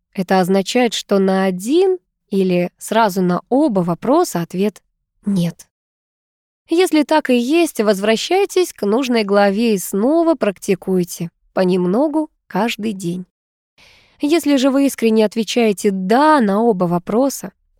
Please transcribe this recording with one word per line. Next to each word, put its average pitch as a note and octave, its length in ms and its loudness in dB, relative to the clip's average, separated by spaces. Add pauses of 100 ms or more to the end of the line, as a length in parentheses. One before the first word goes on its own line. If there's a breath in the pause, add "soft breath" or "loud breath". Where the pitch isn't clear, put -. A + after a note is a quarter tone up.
(140)
это F#3+ 260 0
означает, G3 540 0
что - 240 -2
на F#3+ 260 0
один C#4+ 540 0 (320)
или F3+ 480 0
сразу G#3 420 0
на F3 300 0
оба B3 300 2
вопроса G3+ 600 0
ответ F#3+ 420 -4 (440)
«нет». F3 420 -4 (1000)
Если E4 340 2
так D#4 260 0
и B3 80 4
есть, C#4+ 440 0
возвращайтесь A3+ 920 0
к - 140 -6
нужной A#3 360 0
главе G3+ 520 2
и F#3+ 40 0
снова D#4 560 0
практикуйте, F#3 960 -4 (220)
понемногу, G3 800 0 (160)
каждый A3 460 -4
день. F3+ 340 -8 (920 soft breath)
Если D4 360 2
же C4+ 140 2
вы C#4 160 2
искренне A3 400 2
отвечаете A3 640 -2
«да» A#3+ 500 2
на G#3 220 2
оба G3 220 0
вопроса, G3 680 -2 (280)